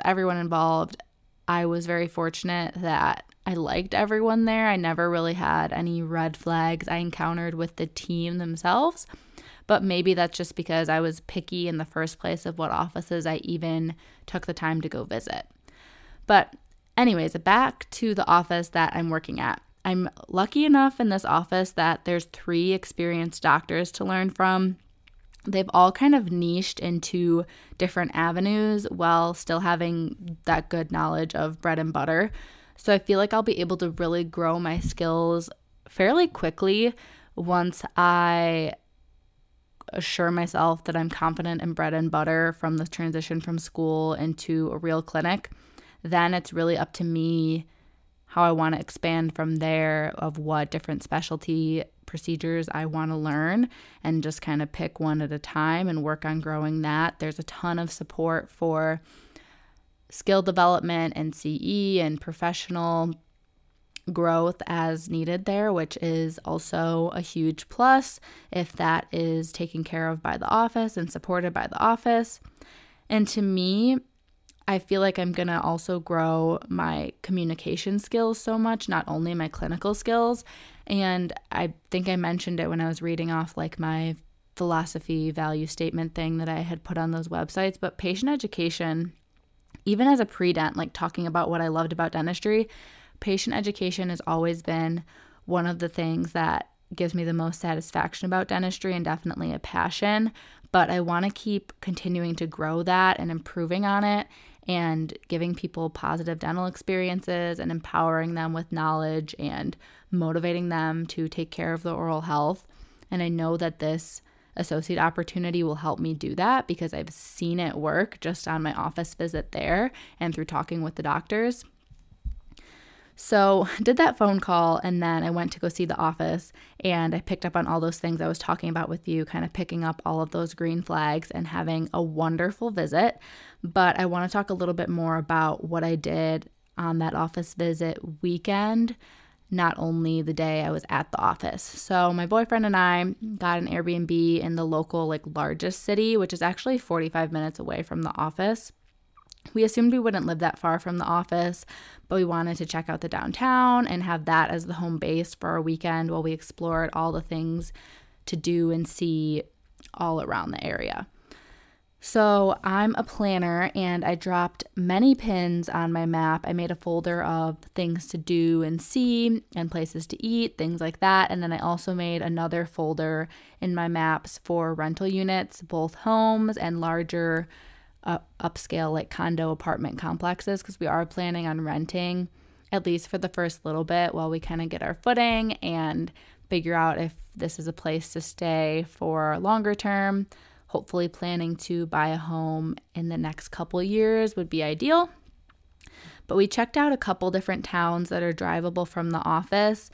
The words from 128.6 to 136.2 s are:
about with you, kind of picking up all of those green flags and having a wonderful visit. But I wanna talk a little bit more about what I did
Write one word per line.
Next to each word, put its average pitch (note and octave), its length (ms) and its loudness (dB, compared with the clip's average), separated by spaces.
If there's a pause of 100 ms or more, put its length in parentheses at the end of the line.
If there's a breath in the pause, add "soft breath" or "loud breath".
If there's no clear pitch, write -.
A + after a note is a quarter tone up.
about E3 200 -2
with E3+ 180 -8
you, D#3+ 160 0
kind E3 220 -4
of E3 80 -8
picking E3+ 320 -4
up D#3+ 200 -4
all D#3+ 160 0
of D#3+ 100 -4
those E3+ 220 -4
green E3+ 280 -2
flags D#3 500 -2
and E3+ 160 -6
having D#3+ 460 -2
a E3+ 80 0
wonderful E3 680 -2
visit. F#3 460 2 (460 loud breath)
But F3+ 340 4
I F#3 80 2
wanna F3+ 220 0
talk G3+ 220 -2
a G3 40 -4
little F3+ 200 0
bit E3+ 160 -2
more E3 260 0
about D#3+ 480 0
what E3 200 -2
I E3 120 0
did D#3+ 540 -2 (280)